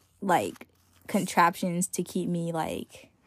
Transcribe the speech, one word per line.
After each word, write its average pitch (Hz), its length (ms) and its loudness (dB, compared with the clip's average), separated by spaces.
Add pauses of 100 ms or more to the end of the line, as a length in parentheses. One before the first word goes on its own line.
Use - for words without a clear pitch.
(200)
like, 135 460 0 (400)
contraptions 180 800 2
to - 140 -4
keep 180 260 -2
me, 170 240 -2
like, - 560 -6 (180)